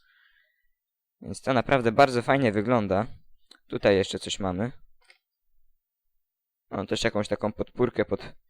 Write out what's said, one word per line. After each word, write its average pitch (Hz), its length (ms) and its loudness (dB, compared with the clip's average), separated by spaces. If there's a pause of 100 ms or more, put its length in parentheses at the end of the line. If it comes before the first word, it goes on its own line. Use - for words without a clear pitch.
(1200)
Więc - 200 -12
to 131 100 0
naprawdę 123 400 2
bardzo 123 300 4
fajnie 135 300 2
wygląda. 104 540 0 (600)
Tutaj 107 300 4
jeszcze 95 220 0
coś - 220 -8
mamy. 98 320 -4 (2000)
Mam 98 160 -6
też - 180 -2
jakąś 107 240 -2
taką 107 240 -4
podpórkę - 520 -2
pod, - 300 -8 (160)